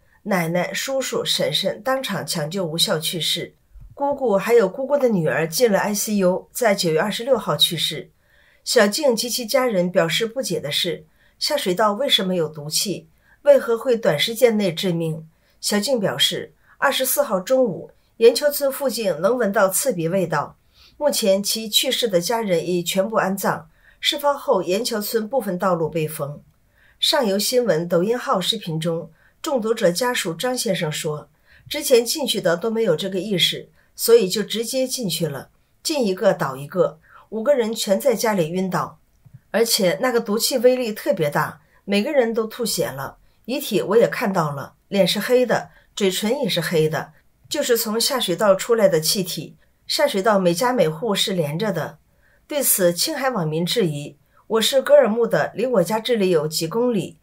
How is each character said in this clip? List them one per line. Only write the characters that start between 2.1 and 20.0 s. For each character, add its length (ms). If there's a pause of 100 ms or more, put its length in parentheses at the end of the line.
抢 240
救 140
无 120
效 220
去 220
世， 340 (380)
姑 200
姑 220
还 180
有 140
姑 180
姑 120
的 100
女 220
儿 180
进 240
了 80
I 140
C 240
U， 340
在 240
九 160
月 80
二 100
十 140
六 140
号 180
去 220
世。 340 (540)
小 200
静 300
及 140
其 160
家 200
人 240
表 200
示 160
不 160
解 180
的 100
是， 360 (340)
下 160
水 180
道 200
为 160
什 180
么 80
有 140
毒 200
气？ 380 (360)
为 140
何 200
会 180
短 240
时 160
间 220
内 160
致 180
命？ 340 (360)
小 180
静 180
表 200
示， 360 (240)
二 140
十 140
四 180
号 160
中 240
午， 260 (280)
岩 180
桥 140
村 200
附 200
近 320
能 160
闻 160
到 160
刺 240
鼻 160